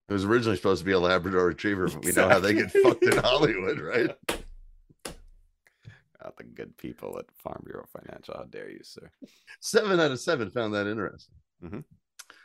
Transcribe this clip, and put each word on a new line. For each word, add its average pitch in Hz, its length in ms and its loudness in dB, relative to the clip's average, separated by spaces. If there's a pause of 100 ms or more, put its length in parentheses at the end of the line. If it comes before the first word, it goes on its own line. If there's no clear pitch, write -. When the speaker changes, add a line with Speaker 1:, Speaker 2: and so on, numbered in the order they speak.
Speaker 1:
It 101 40 -2
was 98 120 0
originally 110 320 2
supposed 87 240 2
to 82 40 -8
be 98 60 0
a 95 80 4
Labrador 90 460 2
Retriever, 92 420 0
but - 160 -6
we 87 80 0
know 90 160 4
how - 120 6
they 104 140 2
get 320 120 2
Speaker 2:
Exactly. 392 180 2
Speaker 1:
fucked 359 220 4
in - 180 4
Hollywood, 117 560 2
right? 117 340 -2 (140)
Speaker 2:
<laughs> - 0 - (1900)
Not - 160 -16
the 57 60 -18
good 58 340 -16
people 52 400 -12
at 50 200 -14
Farm - 280 -12
Bureau - 280 -14
Financial. - 420 -16
How 64 80 -12
dare 50 260 -16
you, 50 140 -18
sir? - 260 -20 (520)
Speaker 1:
Seven 208 400 2
out 147 100 2
of 127 80 -6
seven 123 320 -2
found 110 220 -2
that 104 120 0
interesting. 104 480 -8 (300)
Speaker 2:
Mm-hmm. 95 160 -12 (640)